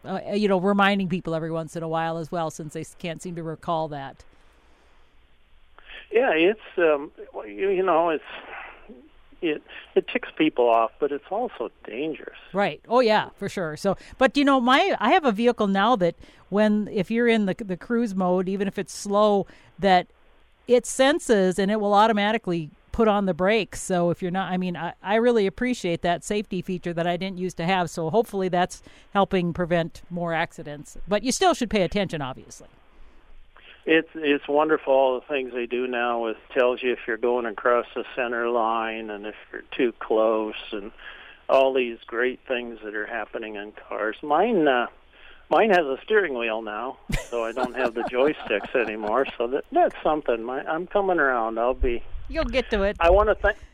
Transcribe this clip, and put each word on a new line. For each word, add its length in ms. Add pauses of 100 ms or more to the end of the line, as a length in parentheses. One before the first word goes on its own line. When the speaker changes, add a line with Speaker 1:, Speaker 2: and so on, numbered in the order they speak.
Speaker 1:
uh, 160 (140)
you 160
know, 100
reminding 480
people 260
every 180
once 260
in 60
a 40
while 300
as 120
well, 220
since 220
they 80
s-, 180
can't 220
seem 140
to 80
recall 440
that. 380 (1900)
Speaker 2:
Yeah, 220
it's, 260 (180)
um, 340 (340)
you, 240
you 140
know, 260
it's, 140 (1160)
it, 200 (340)
it 120
ticks 300
people 320
off, 300
but 120
it's 180
also 400 (160)
dangerous. 520 (160)
Speaker 1:
Right. 340
Oh, 140
yeah, 340
for 140
sure. 260
So, 220 (200)
but, 200
you 80
know, 160
my, 380
I 120
have 140
a 60
vehicle 360
now 300
that 180 (340)
when, 420
if 200
you're 160
in 200
the, 120
the 160
cruise 400
mode, 320
even 200
if 120
it's 140
slow, 520 (340)
that 280 (600)
it 180
senses 720
and 100
it 120
will 120
automatically 760 (240)
put 160
on 160
the 80
brakes. 480
So 280
if 120
you're 100
not, 220
I 40
mean, 200
I, 160 (100)
I 120
really 320
appreciate 560
that 200
safety 380
feature 320
that 120
I 120
didn't 220
used 180
to 80
have. 240
So 200
hopefully 380
that's 340 (320)
helping 380
prevent 580
more 240
accidents. 640 (100)
But 160
you 100
still 200
should 160
pay 120
attention, 400
obviously. 480 (1160)
Speaker 2:
It's, 280
it's 320
wonderful 460
all 260
the 80
things 260
they 140
do 180
now. 400
It 120 (180)
tells 260
you 120
if 120
you're 120
going 280
across 480
the 100 (120)
center 340
line 600
and 160
if 80 (160)
you're 100 (160)
too 220
close 560 (160)
and 200 (580)
all 240
these 340
great 400
things 360
that 120
are 100
happening 520
in 160 (140)
cars. 360
Mine, 440
uh, 200 (640)
mine 180
has 160
a 180
steering 320
wheel 280
now, 340 (320)
so 140
I 80
don't 240
have 180
the 80
Speaker 1:
<laughs> 100
Speaker 2:
joysticks 640
anymore. 520 (100)
So 100
that, 240
that's 300
something. 420
My, 220
I'm 220
coming 320
around. 400
I'll 160
be 260 (260)
Speaker 1:
You'll 180
get 260
to 100
it. 180
Speaker 2:
I 120
wanna 240
thank 200 (180)